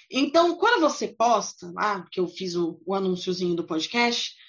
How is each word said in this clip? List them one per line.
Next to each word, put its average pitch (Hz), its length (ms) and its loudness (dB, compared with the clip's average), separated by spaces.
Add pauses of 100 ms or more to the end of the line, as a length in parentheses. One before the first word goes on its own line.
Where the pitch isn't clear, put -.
Então, 330 480 2
quando 453 240 4
você 262 260 0
posta 214 640 0
lá, 190 400 -4
que - 80 -6
eu 175 80 0
fiz 175 280 -8
o, 165 300 -4
o 185 80 -4
anunciozinho 180 640 -2
do 170 100 -4
podcast, 240 720 -2 (140)